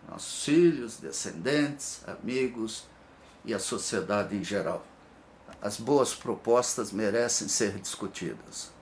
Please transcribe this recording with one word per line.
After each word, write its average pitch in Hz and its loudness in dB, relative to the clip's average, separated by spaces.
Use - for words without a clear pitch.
nossos - -8
filhos, 147 4
descendentes, 143 -2
amigos 113 -4
e 113 -4
a 95 -2
sociedade 98 0
em 95 -2
geral. 90 -2
As 104 -4
boas 127 4
propostas 117 2
merecem 110 2
ser 101 2
discutidas. - -8